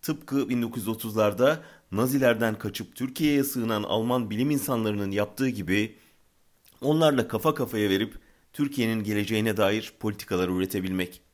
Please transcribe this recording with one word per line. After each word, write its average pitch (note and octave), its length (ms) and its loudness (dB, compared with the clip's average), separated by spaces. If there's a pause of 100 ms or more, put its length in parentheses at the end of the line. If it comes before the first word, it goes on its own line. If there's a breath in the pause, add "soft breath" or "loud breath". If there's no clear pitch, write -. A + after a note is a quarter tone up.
Tıpkı C#3 460 -2
bin A#2+ 140 0
dokuz A#2 200 -4
yüz G2 60 -4
otuzlarda A2 720 0 (300 loud breath)
Nazilerden A#2+ 680 2
kaçıp - 380 -8
Türkiye'ye C#3 480 0
sığınan A2+ 380 -2
Alman A2+ 480 0
bilim A#2+ 200 0
insanlarının A2 600 0
yaptığı G#2 380 0
gibi G#2 480 0 (840 soft breath)
onlarla D3 480 4
kafa - 260 0
kafaya G#2+ 360 0
verip G2+ 280 0 (340 soft breath)
Türkiye'nin A#2 520 0
geleceğine G#2 520 0
dair G#2+ 440 2
politikalar F#2+ 480 -2
üretebilmek. F#2 720 -2 (140)